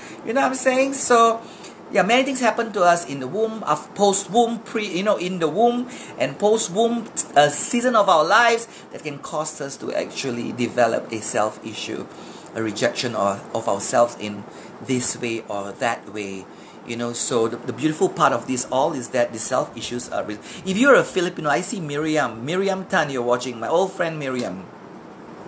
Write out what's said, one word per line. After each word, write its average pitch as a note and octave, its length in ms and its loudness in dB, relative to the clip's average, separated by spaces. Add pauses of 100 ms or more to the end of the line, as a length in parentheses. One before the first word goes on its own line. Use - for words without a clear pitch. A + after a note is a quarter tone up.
(240)
You A3+ 80 -4
know C4 80 2
what C4+ 100 2
I'm C4 40 -2
saying? C4 400 2
So, A3+ 460 6 (500)
yeah, F#3+ 120 4
many A#3 200 4
things C4+ 180 -2
happen A3+ 320 0
to G3 100 0
us E3+ 260 6
in C#3 120 -6
the B2+ 60 -6
womb, A3 380 -2
of D3+ 300 -2
post-womb, G#3 680 2
pre, G#3+ 260 -4
you F3+ 160 -2
know, G#3 140 2
in F3+ 220 -4
the E3 100 2
womb, A#3+ 400 2 (300)
and C#3 200 -2
post-womb, A3 720 2 (280)
uh, D3 120 8
season A#3+ 480 2
of G3 120 6
our D#3+ 160 6
lives A#3 440 4 (240)
that - 100 -12
can C#3+ 160 -8
cause D#3 420 -4
us C#3 180 -6
to - 140 -6
actually B2 600 -4
develop A#2 600 0
a A2 80 -6
self-issue, G#2+ 840 -2 (480)
a A2 80 -4
rejection A2+ 520 -2
of, G2+ 280 0 (120)
of A2+ 140 -4
ourselves A2+ 520 2
in G#2 240 -8 (360)
this B2 400 2
way A#2 280 -4
or G2+ 240 -6
that A#2 400 -2
way. G2 320 -8 (420)
You A#2 100 -6
know, A#2+ 180 -4
so A2+ 340 2
the, A2+ 80 -6
the - 160 -8
beautiful D#3 380 0
part D3 240 2
of A#2 120 -4
this B2+ 240 0
all C#3 220 2
is B2 240 -6
that A#2+ 160 2
the A2+ 60 -6
self C3 360 0
issues A#2 360 -6
are G2+ 120 -4
re-, G#2 160 -8 (280)
if F#3+ 100 -2
you're C4 180 6
a B2+ 100 6
Filipino, F3 440 -2
I D3+ 140 2
see G3 180 -4
Miriam, D3 640 -2
Miriam F#3+ 400 -2
Tan, D#3+ 240 0
you're C3 140 -4
watching, A#2+ 360 0
my A2+ 100 -6
old F#3 240 2
friend D3 260 -4
Miriam. A#2+ 480 -6 (800)